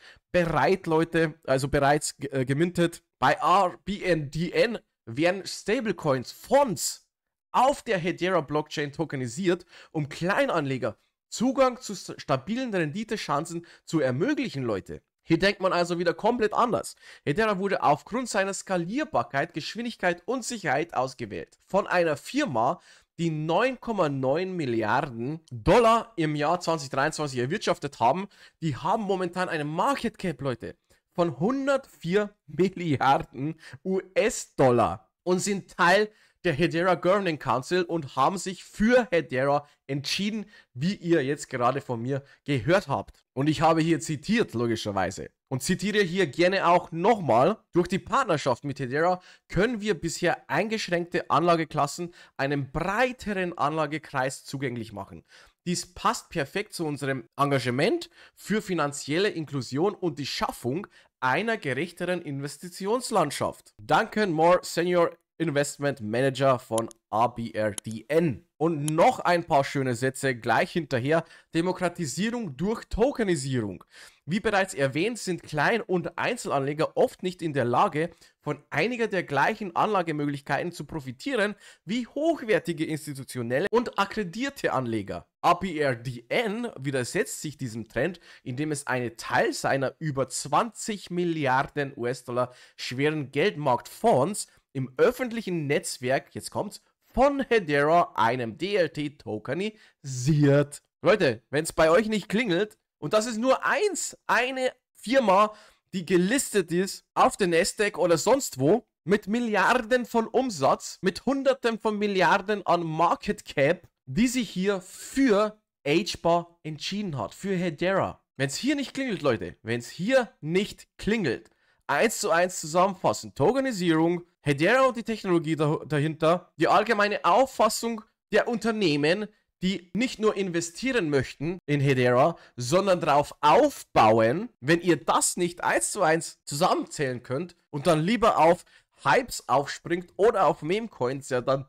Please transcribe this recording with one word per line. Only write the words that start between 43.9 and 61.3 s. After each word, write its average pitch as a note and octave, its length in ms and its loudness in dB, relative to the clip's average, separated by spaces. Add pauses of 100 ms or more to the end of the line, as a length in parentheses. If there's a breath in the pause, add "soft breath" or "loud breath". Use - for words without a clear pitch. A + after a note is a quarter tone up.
zitiert, F3+ 540 -2
logischerweise. G#2 760 -2 (160)
Und C3 160 -6
zitiere G3+ 400 0
hier F3+ 240 0
gerne E3+ 400 2
auch F3 240 4
nochmal: E3 680 2 (140)
„Durch F3 160 2
die F#3+ 100 -2
Partnerschaft F3+ 640 0
mit C#3+ 160 -6
Hedera D#3 420 0 (280 loud breath)
können G#3 320 0
wir G3+ 180 -2
bisher - 480 -2
eingeschränkte F3 840 -2
Anlageklassen D#3+ 840 0 (240 loud breath)
einem C#3 340 -2
breiteren G3 840 -2
Anlagekreis D3 880 -4
zugänglich A#2+ 480 -6
machen. F#2+ 300 -14 (420 soft breath)
Dies - 300 -6
passt - 340 -4
perfekt E3+ 440 -6
zu E3 120 -6
unserem C3+ 420 -6 (100)
Engagement C#3 720 0 (240 loud breath)
für G#3 260 -4
finanzielle D#3+ 680 -2
Inklusion D3 680 -4
und D3+ 240 -4
die C#3 80 -6
Schaffung E3+ 580 -6 (340 soft breath)
einer F#3 380 0